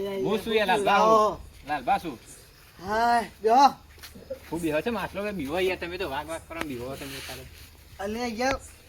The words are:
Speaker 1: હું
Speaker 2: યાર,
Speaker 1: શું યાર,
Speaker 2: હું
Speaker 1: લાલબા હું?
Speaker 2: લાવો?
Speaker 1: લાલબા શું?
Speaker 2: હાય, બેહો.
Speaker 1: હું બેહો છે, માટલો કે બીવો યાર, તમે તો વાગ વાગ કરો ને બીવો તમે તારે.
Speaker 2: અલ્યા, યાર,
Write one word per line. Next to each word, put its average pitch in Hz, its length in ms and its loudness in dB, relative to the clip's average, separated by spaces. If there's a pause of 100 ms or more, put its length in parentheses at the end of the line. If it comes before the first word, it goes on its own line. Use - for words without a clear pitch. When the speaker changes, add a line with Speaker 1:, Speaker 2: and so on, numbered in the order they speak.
(120)
Speaker 1:
હું 196 220 -2
Speaker 2:
યાર, 220 100 -2
Speaker 1:
શું 226 100 -2
યાર, 214 160 2
Speaker 2:
હું 180 80 4
Speaker 1:
લાલબા 202 220 4
હું? 214 100 6
Speaker 2:
લાવો? 214 320 4 (260)
Speaker 1:
લાલબા 147 300 0
શું? 156 220 -8 (680)
Speaker 2:
હાય, 226 460 2 (120)
બેહો. 247 240 8 (840)
Speaker 1:
હું 165 100 -6
બેહો 156 200 0
છે, 240 80 -6
માટલો 190 340 -6
કે 208 80 -6
બીવો 160 280 -4
યાર, 185 180 0
તમે 175 200 -8
તો 349 120 -6
વાગ - 180 -6
વાગ - 200 -8
કરો 330 120 -12
ને 330 60 -8
બીવો 127 300 -8
તમે 135 320 -12
તારે. 131 180 -12 (540)
Speaker 2:
અલ્યા, 220 280 -4
યાર, 247 320 -2 (280)